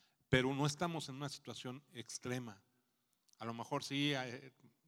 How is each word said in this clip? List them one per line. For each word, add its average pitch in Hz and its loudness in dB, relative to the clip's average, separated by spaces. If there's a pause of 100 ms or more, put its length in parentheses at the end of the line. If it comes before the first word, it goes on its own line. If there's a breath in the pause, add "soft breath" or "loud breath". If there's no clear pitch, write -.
(300 soft breath)
pero 131 6
no 139 4
estamos 160 0
en 131 -8
una 139 -6
situación 127 -8 (100)
extrema. 120 -6 (720)
A 113 -8
lo 117 -2
mejor 127 -2
sí, 143 2
eh, 127 -6 (340)